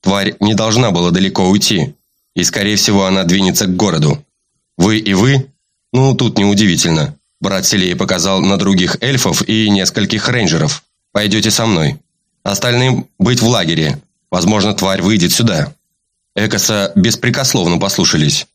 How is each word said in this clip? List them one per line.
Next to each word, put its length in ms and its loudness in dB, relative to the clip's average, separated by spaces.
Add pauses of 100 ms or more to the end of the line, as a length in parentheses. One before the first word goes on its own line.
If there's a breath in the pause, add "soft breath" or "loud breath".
Тварь 380 -2
не 140 2
должна 380 2
была 180 0
далеко 400 0
уйти, 460 0 (400)
и, 80 -2
скорее 320 -2
всего, 300 2
она 180 0
двинется 420 0
к 100 -2
городу. 480 0 (540)
Вы 220 2
и 160 -2
вы?» 320 2 (460)
Ну, 200 4
тут 240 0
неудивительно. 800 2 (240)
Брат 260 -4
Селей 300 -2
показал 460 -2
на 160 2
других 440 0
эльфов 460 -2
и 220 0
нескольких 580 -2
рейнджеров. 560 -2 (300)
«Пойдете 380 0
со 140 -2
мной. 320 0 (460)
Остальным 640 -2 (100)
быть 240 2
в 60 2
лагере. 540 0 (280)
Возможно, 440 0
тварь 280 -2
выйдет 300 2
сюда». 420 0 (640)
Экоса 600 -2
беспрекословно 840 0
послушались. 760 0